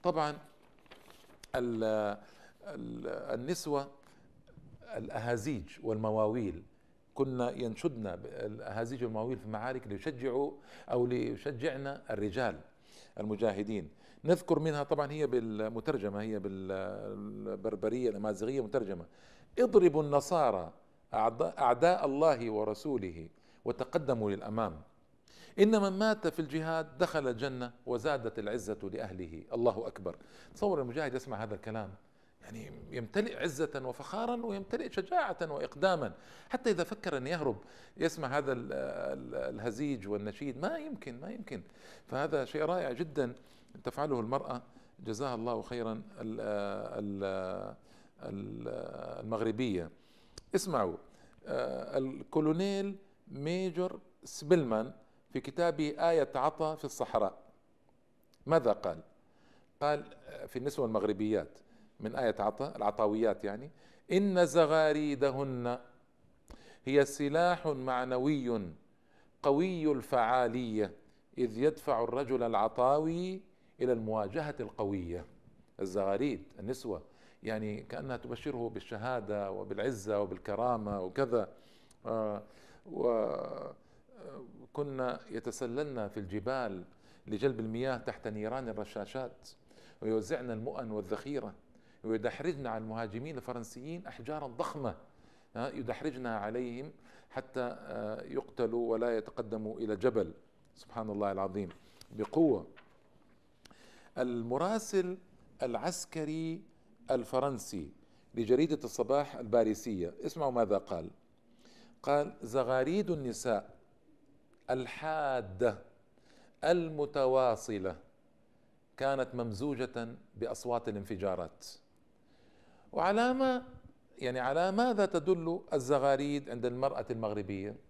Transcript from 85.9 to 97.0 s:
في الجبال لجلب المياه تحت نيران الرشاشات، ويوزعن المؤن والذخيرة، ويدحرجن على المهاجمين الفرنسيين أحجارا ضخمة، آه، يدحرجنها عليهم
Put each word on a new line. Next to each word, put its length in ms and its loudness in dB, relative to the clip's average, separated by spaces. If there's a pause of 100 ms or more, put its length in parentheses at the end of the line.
في 120 -6
الجبال 640 -2 (440)
لجلب 320 0
المياه 380 -2
تحت 300 -8
نيران 420 -4
الرشاشات، 800 -8 (520)
ويوزعن 500 0
المؤن 400 -6
والذخيرة، 640 -4 (500)
ويدحرجن 640 -2
على 160 -4
المهاجمين 540 -6
الفرنسيين 680 -10
أحجارا 420 -8
ضخمة، 480 -4 (600)
آه، 140 -2
يدحرجنها 720 -4
عليهم 520 -4 (380)